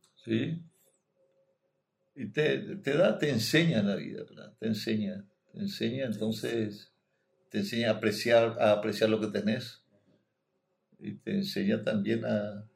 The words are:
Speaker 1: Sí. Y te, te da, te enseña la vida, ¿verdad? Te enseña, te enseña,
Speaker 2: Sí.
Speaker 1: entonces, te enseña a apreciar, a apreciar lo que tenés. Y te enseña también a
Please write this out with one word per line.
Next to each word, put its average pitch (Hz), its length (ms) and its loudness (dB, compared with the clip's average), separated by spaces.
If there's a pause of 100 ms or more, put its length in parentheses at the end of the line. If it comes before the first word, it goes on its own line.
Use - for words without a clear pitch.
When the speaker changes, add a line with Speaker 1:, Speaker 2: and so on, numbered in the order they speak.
(160)
Speaker 1:
Sí. 135 440 -2 (1500)
Y 123 180 -10
te, - 440 0
te 139 200 -2
da, 202 220 4
te 147 120 0
enseña 127 520 4
la 101 140 2
vida, - 320 -8
¿verdad? - 300 -20
Te 110 80 -4
enseña, 107 580 -2 (280)
te - 80 -14
enseña, 113 460 -4
Speaker 2:
Sí. 110 80 -2
Speaker 1:
entonces, 110 760 -4 (580)
te 107 80 -4
enseña 117 320 0
a 104 40 2
apreciar, 113 640 4
a 107 120 6
apreciar 107 380 2
lo 107 100 2
que 107 80 -2
tenés. 104 560 -2 (1120)
Y - 160 -10
te - 180 -10
enseña 98 500 0
también 113 420 -2
a 104 520 -4